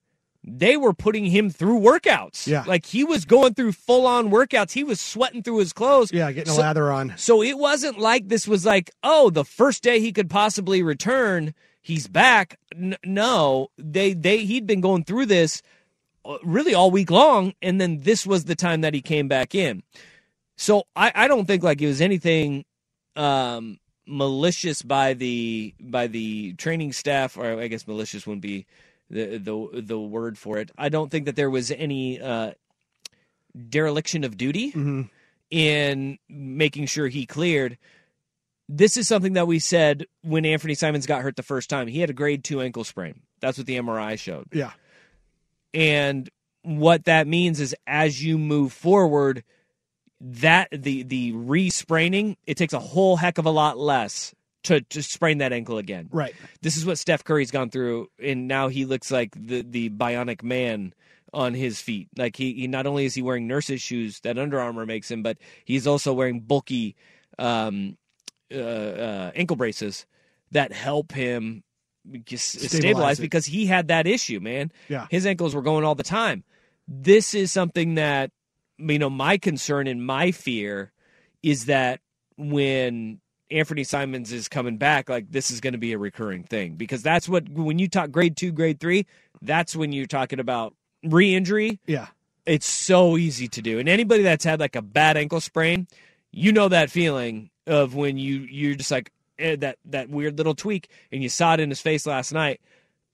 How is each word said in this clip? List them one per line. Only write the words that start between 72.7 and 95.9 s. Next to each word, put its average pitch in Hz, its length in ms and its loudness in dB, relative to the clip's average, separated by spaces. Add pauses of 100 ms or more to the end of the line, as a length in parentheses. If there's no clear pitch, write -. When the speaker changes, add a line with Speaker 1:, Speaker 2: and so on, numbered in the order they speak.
Speaker 1:
stabilize 160 480 2
Speaker 2:
it. - 20 -8
Speaker 1:
because 160 240 -2
he 190 220 -2
had 180 220 2
that 165 180 2
issue, 185 320 -2
man. 127 320 -6 (160)
Speaker 2:
Yeah. 131 240 -8
Speaker 1:
His 185 160 0
ankles 170 260 -2
were 143 80 -4
going 156 240 0
all 151 80 2
the 139 80 -6
time. 185 420 -2 (440)
This 180 480 4
is 190 160 0
something 170 440 0
that, 143 360 0 (480)
you 151 180 0
know, 143 140 0
my 139 260 0
concern 143 480 -2
and 123 180 -6
my 135 280 0
fear 101 600 -4 (520)
is 139 220 0
that 131 340 0 (380)
when 131 840 -2 (320)
Anthony 156 320 -2
Simons 131 480 -6
is 120 160 -10
coming 120 300 -6
back, 139 320 0
like, 120 200 -6
this 131 220 -4
is 117 100 -10
gonna 127 160 -6
be 117 160 -4
a 104 60 -4
recurring 101 440 -8
thing, 92 320 -6
because 113 280 -8
that's 165 260 0
what, 175 200 -2
when 156 280 -4
you 185 100 0
talk 170 220 -2
grade 170 260 2
two, 180 160 -6
grade 160 280 0
three, 180 260 0 (380)
that's 156 320 -2
when 156 160 -4
you're 139 160 -6
talking 135 320 -4
about 120 340 -4 (300)
re-injury. 190 840 4
Speaker 2:
Yeah. 135 220 -4 (400)
Speaker 1:
It's 160 180 2
so 180 500 4
easy 139 340 -2
to - 120 -12
do. 110 160 -2
And 127 100 -2
anybody 208 360 4
that's 170 220 2
had, 160 140 0
like, 147 160 -2
a 117 60 -6
bad 151 360 4
ankle 151 240 -2
sprain, 170 460 0 (440)